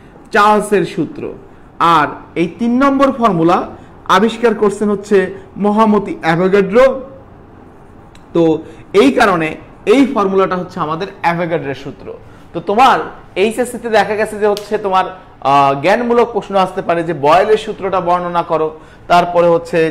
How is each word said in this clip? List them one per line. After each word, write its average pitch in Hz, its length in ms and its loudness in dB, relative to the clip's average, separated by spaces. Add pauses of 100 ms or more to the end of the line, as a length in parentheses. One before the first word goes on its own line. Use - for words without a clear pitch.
(300)
চার্লসের 208 560 2
সূত্র। - 360 -6 (560)
আর 156 300 2 (260)
এই 170 140 -2 (100)
তিন 233 140 -2 (100)
নম্বর 269 300 2
ফর্মুলা 190 460 2 (500)
আবিষ্কার 220 460 2
করছেন 208 360 0
হচ্ছে 208 260 0 (400)
মহামতি 208 680 0
অ্যাভোগাড্রো। 185 640 2 (1500)
তো 170 80 2 (500)
এই 240 200 4
কারণে 185 440 0 (300)
এই 254 160 4 (120)
ফর্মুলাটা 190 420 0
হচ্ছে 180 240 -8
আমাদের 160 280 -6 (140)
অ্যাভোগাড্রোর 165 600 -4
সূত্র। - 220 -16 (460)
তো 175 80 -8
তোমার 214 380 2 (360)
এইচএসসি 226 440 -4
তে 233 100 -10
দেখা 208 260 0
গেছে 214 240 -4
যে 208 80 -2
হচ্ছে 208 320 -2
তোমার, 185 260 -2 (360)
আহ, 139 320 2 (100)
জ্ঞানমূলক 233 500 2
প্রশ্ন 196 240 -4
আসতে 190 260 -2
পারে 170 200 -2
যে 165 120 -4
বয়েলের 175 420 4
সূত্রটা 190 440 -4
বর্ণনা 175 420 -2
করো, 156 260 -2 (400)
তারপরে 175 400 4
হচ্ছে 170 300 0 (120)